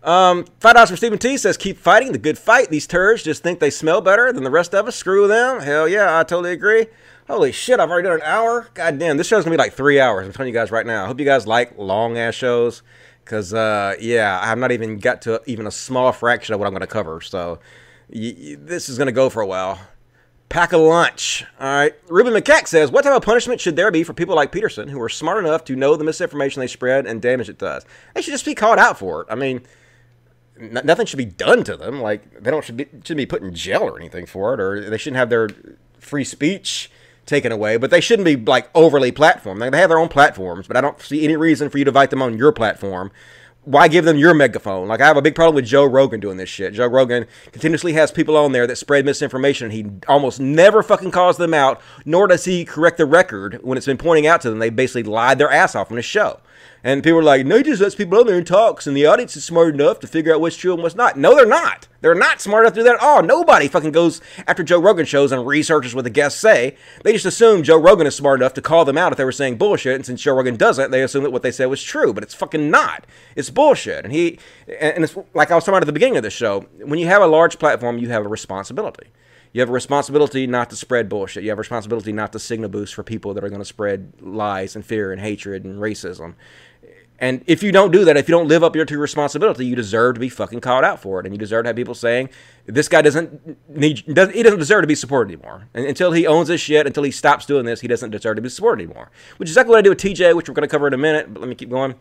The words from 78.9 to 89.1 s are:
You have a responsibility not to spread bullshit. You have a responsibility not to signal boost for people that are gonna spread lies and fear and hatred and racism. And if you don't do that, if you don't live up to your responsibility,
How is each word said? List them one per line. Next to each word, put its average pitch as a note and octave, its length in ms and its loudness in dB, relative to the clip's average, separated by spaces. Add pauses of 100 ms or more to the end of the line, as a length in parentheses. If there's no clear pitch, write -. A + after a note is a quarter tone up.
You A#2+ 80 0
have A#2+ 80 0
a - 20 -2
responsibility C#3 720 -2
not B2 220 -4
to A2+ 80 -18
spread A#2 320 -4
bullshit. G2 360 -8
You G#2 40 -6
have G#2 100 -6
a - 20 -10
responsibility G#2+ 520 -8
not G#2 220 -6
to A2 40 -10
signal A2 300 -8
boost G2+ 240 -10
for G#2 100 -14
people G2+ 300 -10
that G2 100 -6
are G2+ 60 -8
gonna G2+ 160 -12
spread G2 560 -8
lies G2 560 -8
and G#2 80 -16
fear G#2 280 -6
and F#2 100 -12
hatred G2+ 420 -10
and G2 160 -14
racism. F2+ 540 -10 (840)
And B2+ 260 -4
if E3+ 160 0
you G3+ 80 -2
don't F#3+ 220 6
do F#3 120 6
that, D3+ 120 8
if C#3 120 2
you E3 60 4
don't E3+ 140 2
live E3 160 6
up D#3+ 80 2
to D#3 180 0
your D3 100 -6
responsibility, D3 640 -2